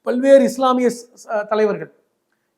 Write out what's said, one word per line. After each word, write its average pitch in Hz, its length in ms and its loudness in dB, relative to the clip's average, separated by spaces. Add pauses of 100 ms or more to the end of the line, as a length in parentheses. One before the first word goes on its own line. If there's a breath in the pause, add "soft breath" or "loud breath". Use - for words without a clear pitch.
பல்வேறு 262 420 4
இஸ்லாமிய 247 440 -2
ஸ்-, - 260 -6
ஸ்-, - 140 -20
அஹ், 208 180 -6
தலைவர்கள், 202 480 -4 (640)